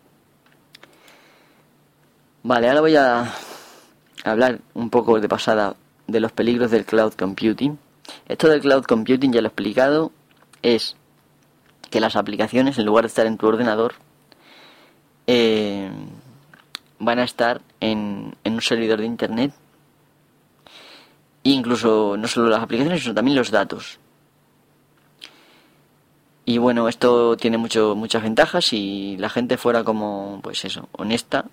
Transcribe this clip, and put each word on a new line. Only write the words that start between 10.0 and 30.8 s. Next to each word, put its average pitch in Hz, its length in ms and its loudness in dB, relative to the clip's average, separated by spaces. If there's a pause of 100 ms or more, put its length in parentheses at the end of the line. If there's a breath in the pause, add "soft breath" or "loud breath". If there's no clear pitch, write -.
es 117 340 0 (920)
que - 80 -2
las 110 160 0
aplicaciones, 110 640 0
en 104 80 0
lugar 107 160 4
de 113 60 -4
estar 113 180 0
en 110 100 -2
tu 107 120 2
ordenador, 113 460 0 (1300 soft breath)
eh, 107 640 0 (1080)
van 120 180 0
a 123 60 0
estar 123 360 -2 (200)
en, 107 640 -4
en - 100 -2
un - 80 -4
servidor 110 380 0
de 107 60 -4
internet. 117 460 -4 (1900 loud breath)
Incluso 113 760 2
no 110 100 -4
solo 117 200 2
las 110 140 2
aplicaciones, 143 400 -2
sino 120 120 -4
también 123 220 2
los 117 140 0
datos. - 480 -2 (2500 loud breath)
Y 120 140 0
bueno, 117 300 2
esto 120 480 4
tiene 113 200 0
mucho, 110 400 0
muchas 110 260 -4
ventajas. 143 440 2
Si 101 520 -4
la 98 120 -4
gente 123 260 -2
fuera 117 260 0
como, 101 600 -6
pues 95 240 -10
eso, 90 260 -12